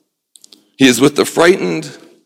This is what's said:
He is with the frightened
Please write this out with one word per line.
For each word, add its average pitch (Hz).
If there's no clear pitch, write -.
He 135
is 120
with 139
the 117
frightened 165